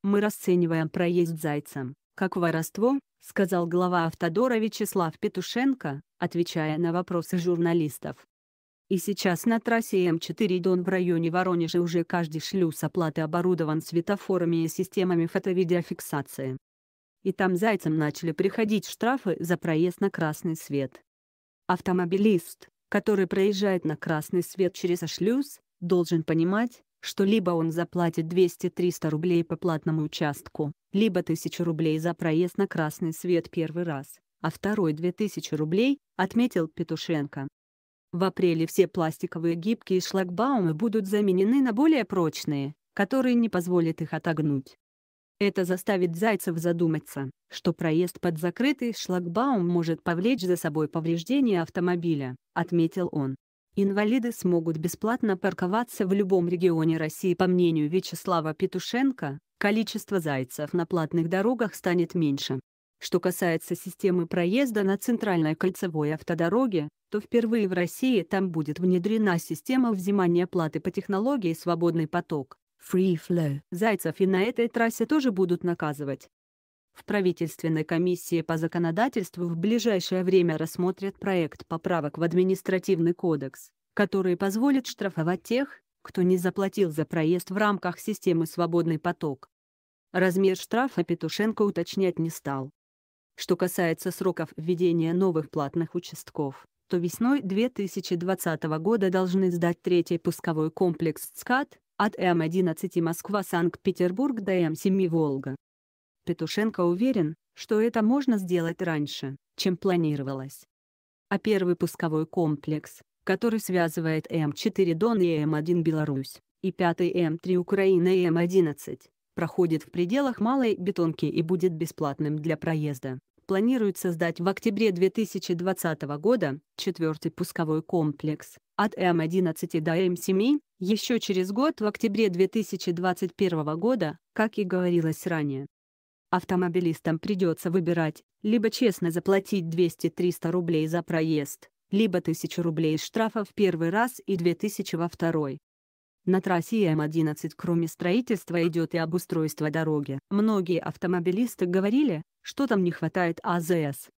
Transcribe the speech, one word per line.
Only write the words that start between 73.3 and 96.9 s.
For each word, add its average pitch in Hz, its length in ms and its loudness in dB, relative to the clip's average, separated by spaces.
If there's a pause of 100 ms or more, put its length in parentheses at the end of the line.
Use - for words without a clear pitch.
зайцев, 185 480 -2
и 196 60 4
на 185 160 2
этой 240 260 0
трассе 226 380 0
тоже 269 260 2
будут 180 320 0
наказывать. 147 640 -4 (640)
В - 120 -20
правительственной 165 760 0
комиссии 170 580 0
по 165 160 -2
законодательству 175 880 -2
в 170 80 -2
ближайшее 196 680 0
время 175 340 4
рассмотрят 180 600 -2
проект 180 480 -2
поправок 165 520 -2
в 160 60 0
административный 180 920 2
кодекс, 147 560 -4 (240)
который 190 420 2
позволит 233 520 0
штрафовать 180 560 -2
тех, 262 380 -2 (200)
кто - 200 -4
не 180 160 6
заплатил 185 540 0
за 151 140 -2
проезд 170 460 0
в 190 60 -4
рамках 208 420 0
системы 170 460 0
«Свободный 165 540 0
поток». 165 500 -6 (600)
Размер 185 460 2
штрафа 233 460 -2
Петушенко 208 580 -2
уточнять 185 580 0
не 165 100 -2
стал. 139 420 -6 (640)
Что - 200 0
касается 175 560 -2
сроков 175 460 -2
введения 170 560 2
новых 175 360 2
платных 160 460 -4
участков, - 720 -8 (240)
то 185 80 0